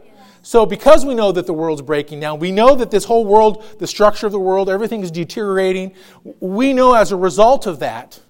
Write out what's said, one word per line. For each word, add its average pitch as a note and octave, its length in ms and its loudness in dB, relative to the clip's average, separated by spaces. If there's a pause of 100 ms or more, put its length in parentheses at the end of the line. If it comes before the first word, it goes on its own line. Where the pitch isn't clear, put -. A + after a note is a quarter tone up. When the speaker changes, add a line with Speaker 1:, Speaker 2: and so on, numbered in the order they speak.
Speaker 1:
Yeah. - 60 -20 (320)
Speaker 2:
So G3+ 240 2
because C#4 400 4
we C4+ 80 -4
know G#3+ 180 0
that F3 140 -4
the F3 80 -4
world's D#3 260 -4
breaking D3 400 -6
down, D3+ 200 -8
we F3+ 100 -6
know A#3 240 4
that B3 160 -2
this G3 140 -2
whole A#3 200 0
world, G#3+ 400 2 (140)
the F3 80 -10
structure - 400 0
of G3 60 -6
the G3+ 80 -4
world, F#3+ 280 -2
everything G#3+ 340 -4
is F3 100 -8
deteriorating, F#3+ 840 -4 (460)
we A3 340 -2
know B3+ 180 4
as G#3 200 2
a F#3+ 40 -4
result G3 500 2
of D#3+ 120 -6
that B2 520 -10